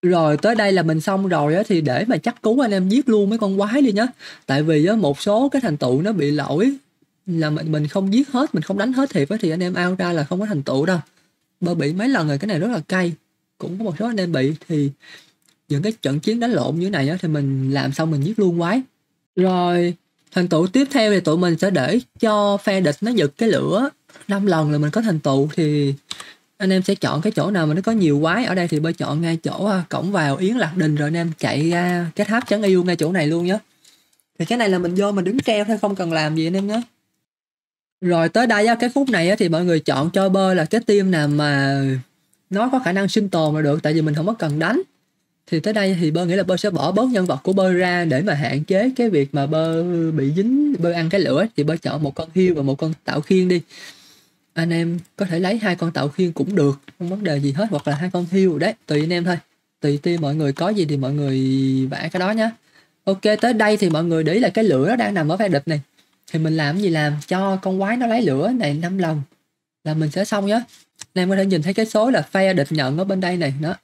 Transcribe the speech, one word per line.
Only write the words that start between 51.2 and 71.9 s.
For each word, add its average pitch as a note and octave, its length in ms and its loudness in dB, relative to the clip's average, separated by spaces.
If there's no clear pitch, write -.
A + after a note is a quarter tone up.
lửa. D#3 260 2
Thì D3 80 0
bơ D#3 120 0
chọn D3 260 -4
một C#3+ 120 -4
con D#3+ 200 -10
hiêu F#3 200 4
và D3 80 -2
một C3+ 120 0
con D#3+ 180 -4
tạo D3 160 -4
khiên F#3 280 2
đi. F3+ 120 2
Anh E3 200 -2
em E3+ 260 -2
có G3+ 100 -2
thể E3+ 140 -2
lấy F#3+ 180 0
hai G3+ 180 -2
con E3 160 -4
tạo C#3+ 160 -2
khiên F3 240 -2
cũng F#3+ 220 -4
được, C#3+ 260 2
không F3 100 -6
vấn G3+ 160 -6
đề D3+ 160 -2
gì C#3+ 120 0
hết, F#3 180 -2
hoặc D3+ 180 -4
là C#3+ 60 0
hai F3 180 -4
con F3 180 -2
hiêu F#3 280 2
đấy, F3 160 0
tùy D3 140 0
anh D#3+ 120 0
em F3 120 -2
thôi. F3 140 0
Tùy C#3+ 180 0
team E3+ 220 -2
mọi C#3+ 140 -2
người D3+ 180 0
có D#3+ 160 -2
gì G#3 160 0
thì D3 120 -2
mọi C3+ 160 -2
người C#3 280 0
vả D3 220 -6
cái F#3 80 -2
đó F#3 100 0
nhá. A3 200 0
Ok, G3 160 0
tới A#3+ 120 2
đây G#3+ 240 2
thì G3+ 140 2
mọi D#3+ 140 0
người E3 200 2
để D#3 80 2
ý G#3 80 2
là A#3 80 2
cái A3 160 0
lửa D3 240 4
nó A#3+ 80 2
đang G#3+ 180 -2
nằm D#3+ 140 0
ở E3 80 0
phe G3+ 120 0
địch C#3+ 200 0
này. D3+ 120 -2
Thì E3 60 -2
mình D#3+ 180 0
làm D#3 220 0
gì G3+ 100 0
làm, D3+ 240 2
cho F#3+ 300 0
con F#3+ 240 -2
quái G#3 160 0
nó B3 100 -2
lấy A#3 160 0
lửa D3+ 260 0
này A3 260 -2
năm E3+ 240 -4
lần D#3+ 240 -2
là D#3 100 -4
mình D#3 160 0
sẽ F#3 140 -2
xong G3+ 220 -2
nhá. G#3 100 0
Anh F#3 80 0
em F3+ 80 0
có G3 60 2
thể G3 100 2
nhìn F3+ 160 0
thấy F#3 120 -2
cái A3 120 0
số A3 240 0